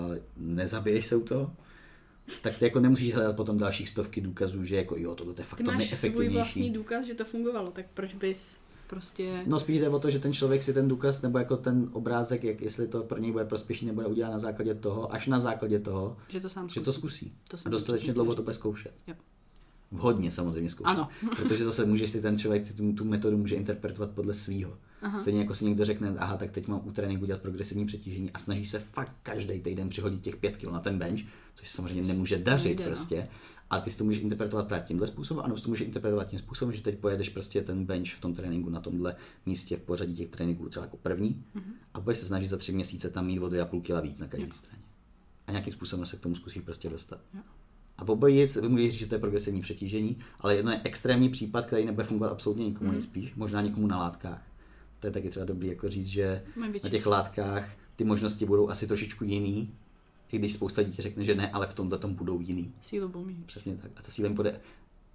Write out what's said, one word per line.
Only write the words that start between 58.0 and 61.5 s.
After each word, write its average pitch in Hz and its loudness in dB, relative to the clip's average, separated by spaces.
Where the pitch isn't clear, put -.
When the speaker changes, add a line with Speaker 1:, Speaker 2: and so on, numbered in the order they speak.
Speaker 1:
možnosti 104 2
budou 101 6
asi 101 -2
trošičku 104 -2
jiný, 101 0
i 113 0
když 104 0
spousta 101 2
lidí 95 -2
řekne, 101 -4
že 101 4
ne, 98 2